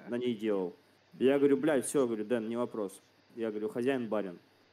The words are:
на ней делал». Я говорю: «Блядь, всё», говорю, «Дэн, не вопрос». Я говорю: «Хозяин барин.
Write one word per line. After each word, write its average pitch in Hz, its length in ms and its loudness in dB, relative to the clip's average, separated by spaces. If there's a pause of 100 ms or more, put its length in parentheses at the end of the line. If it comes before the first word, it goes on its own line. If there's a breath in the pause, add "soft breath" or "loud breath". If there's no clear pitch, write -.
на 120 100 -4
ней 123 160 -2
делал». 101 380 -2 (460)
Я 131 200 4
говорю: 139 200 6
«Блядь, 135 280 2
всё», 139 200 2
говорю, 110 180 -4
«Дэн, 110 240 0
не 117 80 -4
вопрос». 117 460 -4 (340)
Я 113 140 -2
говорю: 107 180 -4
«Хозяин 120 400 0
барин. 98 300 -2 (340)